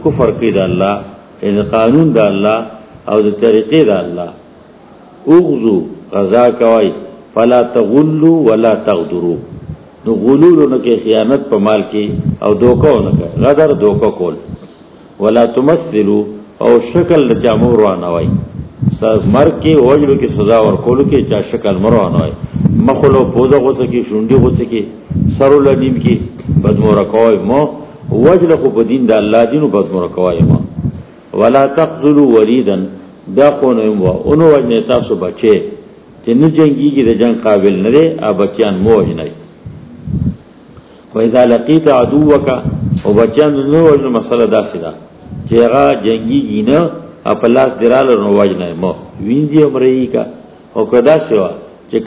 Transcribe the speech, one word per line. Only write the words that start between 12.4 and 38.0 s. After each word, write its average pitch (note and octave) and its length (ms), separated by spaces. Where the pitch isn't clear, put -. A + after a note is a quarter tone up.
او G#2 80
دوکه B2 280
نه - 120
کې، - 100
غدر، D3 240
دوکه G#2 260
کول. F2 160
ولا A2+ 200
تمثلو، G#2+ 640
او A2+ 80
شکل E3+ 280
د A2+ 40
چا A#2 180
مو A#2+ 80
روانوئ، F2 480
س-، A2 260
مرګ D3+ 180
کې، D#3 100
وجلو C#3 320
کې، A#2+ 80
سزا A2 200
ورکولو A#2+ 420
کې C#3+ 100
چا G#2 80
شکل G#2 300
مو G#2 140
روانوئ. F2+ 360
مخلو C3+ 340
پوزه B2+ 300
غوڅه B2+ 280
کې، A#2+ 160
شونډي A2 360
غوڅه B2 280
کې، A2+ 100
سرو C#3 200
لنیم C3 360
کې - 120
بدموره G2+ 400
کوئ A2+ 220
مو. C3+ 120
وجل F3 260
خو C3 160
په A#2 120
دین B2+ 180
د G#2+ 140
الله G#2+ 200
دین D3+ 120
بدموره F#2 420
کوئ F2+ 220
مو. - 100
ولا B2 240
تقتلوا D3 560
وليدا، A2 420
دا C#3+ 100
خو C3 200
نه A2 100
یم G#2+ 140
وا، F#2 120
اونو D#3 260
وجنه A#2+ 260
تاسو A#2 300
بچي، G2 320
چې A2+ 80
نه D#3+ 60
جنګيږي، C#3+ 520
د - 20
جنګ A#2 140
قابل G2+ 260
نه A2 100
دی، D#3+ 100